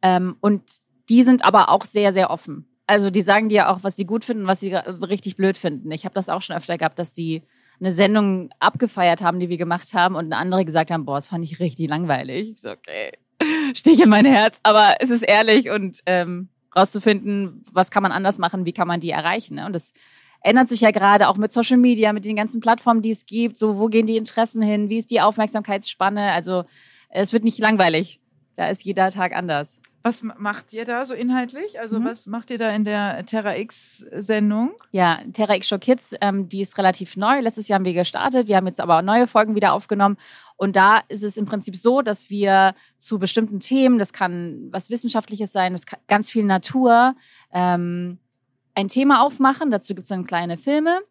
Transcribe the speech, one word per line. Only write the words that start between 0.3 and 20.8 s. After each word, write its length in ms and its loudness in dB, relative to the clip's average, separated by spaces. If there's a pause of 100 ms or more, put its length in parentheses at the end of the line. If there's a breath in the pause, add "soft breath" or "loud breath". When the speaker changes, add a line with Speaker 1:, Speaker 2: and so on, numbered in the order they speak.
Speaker 1:
und 220 2 (460)
die 140 6
sind 220 6
aber 260 6
auch 140 2
sehr, 280 0
sehr 180 2
offen. 360 -10 (200)
Also 240 2
die 120 0
sagen 260 2
dir 220 4
auch, 120 0
was 140 -6
sie 80 -6
gut 200 -6
finden, 220 -6
was 140 0
sie 140 -6
gra-, 340 -6
richtig 280 -6
blöd 200 0
finden. 340 -8
Ich 140 -10
hab 100 -10
das 140 -6
auch 140 -4
schon 140 -10
öfter 200 -6
gehabt, 220 -4
dass 160 -10
die 280 -8 (380)
eine 120 -4
Sendung 580 0 (100)
abgefeiert 600 0
haben, 180 -2
die 80 -4
wir 80 -4
gemacht 380 -6
haben 220 2
und 100 -6
eine 100 -6
andere 280 0
gesagt 260 0
haben, 140 -4
„Boah, 120 -4
das 120 -6
fand 160 -6
ich 160 -12
richtig 280 -4
langweilig.“ 640 -4
Ich 80 -20
so, 100 -14
„Okay, 420 -10 (280)
<laughs> 340 -2
Stich 260 6
in 80 8
mein 180 8
Herz“, 360 4
aber 380 6
es 100 -2
ist 120 0
ehrlich 480 4
und, 360 -6
ähm, 420 -2 (280)
rauszufinden, 960 0
was 180 2
kann 120 0
man 100 -2
anders 260 -2
machen, 260 -4
wie 80 -4
kann 160 -4
man 120 -4
die 100 -8
erreichen, 460 -4
ne? 100 -10
Und 60 -10
das 200 -10 (500 soft breath)
ändert 260 4
sich 140 -2